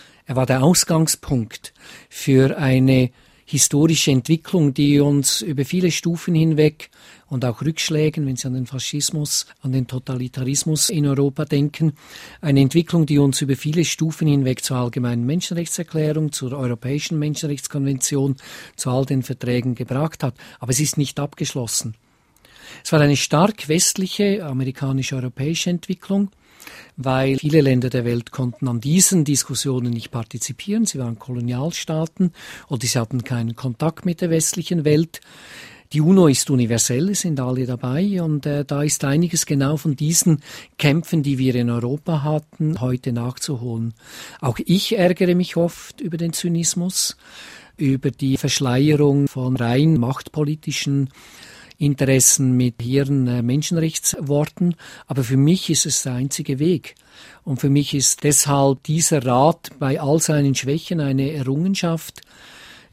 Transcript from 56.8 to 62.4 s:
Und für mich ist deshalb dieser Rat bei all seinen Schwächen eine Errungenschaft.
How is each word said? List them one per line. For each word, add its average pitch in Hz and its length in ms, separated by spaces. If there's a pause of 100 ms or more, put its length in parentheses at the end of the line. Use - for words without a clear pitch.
Und 131 180
für 143 100
mich 143 240
ist - 280
deshalb 139 640
dieser 151 400
Rat 131 540
bei 143 220
all 151 200
seinen 143 340
Schwächen 156 460
eine 135 320
Errungenschaft. 165 880 (720)